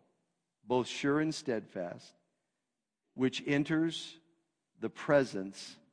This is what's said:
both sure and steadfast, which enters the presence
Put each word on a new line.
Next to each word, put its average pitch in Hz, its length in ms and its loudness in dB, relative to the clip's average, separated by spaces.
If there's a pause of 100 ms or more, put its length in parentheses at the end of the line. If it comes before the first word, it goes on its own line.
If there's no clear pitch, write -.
(640)
both 117 220 2
sure 143 340 0
and 156 140 0
steadfast, 104 800 -6 (1000)
which 127 320 0
enters 156 720 0 (600)
the 110 100 -4
presence 104 880 0 (140)